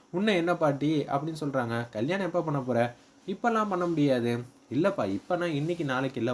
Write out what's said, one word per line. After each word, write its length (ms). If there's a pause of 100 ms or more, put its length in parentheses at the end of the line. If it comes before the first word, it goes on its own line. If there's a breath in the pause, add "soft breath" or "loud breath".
(120)
"உன்னை 240
என்ன 180
பாட்டி?" 380 (160)
அப்படின்னு 340
சொல்றாங்க. 340 (140)
"கல்யாணம் 380
எப்போ 140
பண்ண 200
போற?" 160 (480 loud breath)
"இப்பெல்லாம் 440
பண்ண 160
முடியாது." 460 (380)
"இல்லப்பா, 420
இப்பனா 420
இன்னைக்கு 300
நாளைக்கு 360
இல்ல, 140